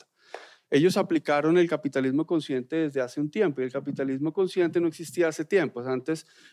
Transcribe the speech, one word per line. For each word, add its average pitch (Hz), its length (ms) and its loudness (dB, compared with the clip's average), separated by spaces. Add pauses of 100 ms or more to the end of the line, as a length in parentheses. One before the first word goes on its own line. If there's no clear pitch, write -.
(680)
Ellos 165 280 4
aplicaron 165 600 2
el 170 100 4
capitalismo 143 560 0
consciente 143 520 -2
desde 147 220 0
hace 127 220 -2
un 147 80 -2
tiempo 165 320 0
y 131 40 0
el 123 60 -4
capitalismo 139 640 -4
consciente 180 480 0
no 170 60 2
existía 165 400 -2
hace 156 180 -4
tiempo. 147 360 0
Antes, 131 440 -4 (280)